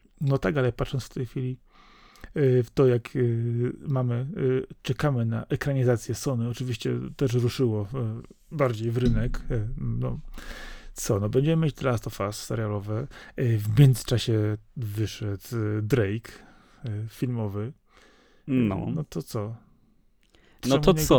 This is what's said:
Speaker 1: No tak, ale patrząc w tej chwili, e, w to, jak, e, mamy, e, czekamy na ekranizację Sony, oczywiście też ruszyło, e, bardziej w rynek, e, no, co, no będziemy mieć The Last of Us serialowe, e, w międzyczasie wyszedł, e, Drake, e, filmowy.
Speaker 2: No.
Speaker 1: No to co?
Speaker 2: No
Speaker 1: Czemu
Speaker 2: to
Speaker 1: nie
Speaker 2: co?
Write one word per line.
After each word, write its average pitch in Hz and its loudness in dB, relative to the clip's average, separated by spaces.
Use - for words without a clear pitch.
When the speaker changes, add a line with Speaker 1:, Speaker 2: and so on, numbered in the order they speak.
Speaker 1:
No 139 2
tak, 147 0
ale 127 2
patrząc 135 -4
w - -16
tej 131 -6
chwili, 127 -6
e, 127 4
w 117 -14
to, 139 6
jak, 120 2
e, - 0
mamy, 127 0
e, 127 -4
czekamy 127 0
na 113 -2
ekranizację 127 0
Sony, 120 -2
oczywiście 123 -4
też 131 0
ruszyło, 117 2
e, 113 -4
bardziej 120 0
w 117 0
rynek, 117 2
e, 110 -2
no, 123 -4
co, - 0
no 104 0
będziemy 156 2
mieć 143 -2
The - -4
Last 123 0
of 110 -10
Us 101 -6
serialowe, 107 -4
e, 117 2
w 104 2
międzyczasie 113 4
wyszedł, 104 -6
e, 107 -2
Drake, 107 0
e, 110 -8
filmowy. 113 -4
Speaker 2:
No. 113 2
Speaker 1:
No 151 -2
to 160 -8
co? 113 -6
Speaker 2:
No - 2
Speaker 1:
Czemu 151 6
Speaker 2:
to 190 8
Speaker 1:
nie 156 0
Speaker 2:
co? 160 8